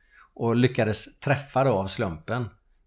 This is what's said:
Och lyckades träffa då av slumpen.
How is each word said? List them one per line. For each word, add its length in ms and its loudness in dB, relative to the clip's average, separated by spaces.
Och 200 0
lyckades 640 0
träffa 440 0
då 100 4
av 140 0
slumpen. 600 -4